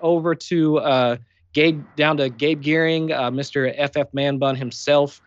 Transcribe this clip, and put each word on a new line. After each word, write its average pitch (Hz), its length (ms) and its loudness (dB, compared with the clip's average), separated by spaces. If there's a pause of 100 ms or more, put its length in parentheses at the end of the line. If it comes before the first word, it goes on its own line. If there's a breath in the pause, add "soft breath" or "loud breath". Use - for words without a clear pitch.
over 165 320 2
to, 156 440 0
uh, 123 380 2 (360 soft breath)
Gabe, 156 320 2 (120)
down 151 200 2
to 139 120 0
Gabe 143 320 -2
Gearing, 160 520 0
uh, 131 180 -2
Mister 135 460 -2
F 143 200 -2
F 143 160 -2
Man 139 260 -2
Bun 135 180 0
himself. 143 720 0